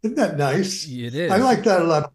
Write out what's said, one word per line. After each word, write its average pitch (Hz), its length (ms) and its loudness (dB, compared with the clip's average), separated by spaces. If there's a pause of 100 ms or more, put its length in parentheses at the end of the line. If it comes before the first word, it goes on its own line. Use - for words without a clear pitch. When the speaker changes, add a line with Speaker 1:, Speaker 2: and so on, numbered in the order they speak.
Speaker 1:
Isn't 220 140 -4
that 202 200 0
nice? 143 500 -2
Speaker 2:
It 123 280 -10
is. 165 180 -2
Speaker 1:
I 190 60 4
like 247 260 2
that 196 180 4
a - 20 2
lot. 156 300 0